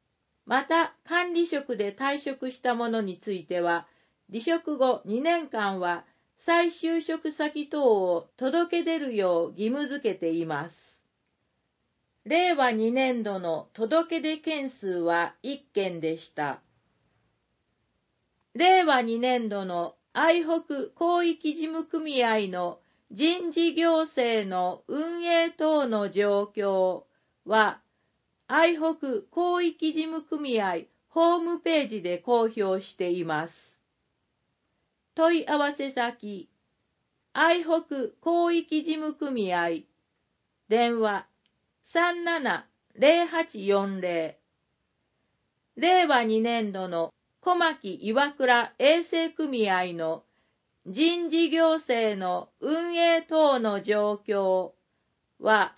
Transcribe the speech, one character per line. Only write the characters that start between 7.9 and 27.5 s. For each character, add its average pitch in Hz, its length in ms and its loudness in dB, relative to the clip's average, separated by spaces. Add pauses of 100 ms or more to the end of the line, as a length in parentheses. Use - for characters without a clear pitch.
を 180 460 0
届 339 440 -2
け - 40 -4
出 330 140 -2
る 262 180 -6
よ 175 300 2
う - 60 -8
義 214 180 -4
務 277 180 -4
付 262 240 -4
け - 20 -10
て 170 160 -4
い 165 140 -2
ま 160 240 -6
す。 - 180 -20 (1400)
令 339 280 2
和 262 180 2
二 220 180 0
年 254 320 0
度 202 160 -4
の 165 340 -4
届 320 440 0
け 302 40 -4
出 311 180 -4
件 302 300 -6
数 208 200 -10
は 170 560 0
一 277 160 -8
件 180 400 -6
で 160 160 -4
し - 140 -16
た。 147 300 -6 (1900)
令 359 280 6
和 277 180 4
二 233 200 -2
年 247 280 0
度 202 160 -6
の 175 300 -4 (180)
愛 330 300 2
北 320 560 -4
広 349 320 2
域 302 240 -4
事 320 140 -6
務 320 160 -6
組 302 400 -2
合 220 240 2
の 180 320 -6 (320)
人 330 400 0
事 339 220 2
行 320 320 2
政 233 380 0
の 180 440 -2
運 339 360 -4
営 339 260 2
等 311 360 2
の 208 240 0
状 202 420 2
況 190 520 0 (400)
は、 214 360 2 (680)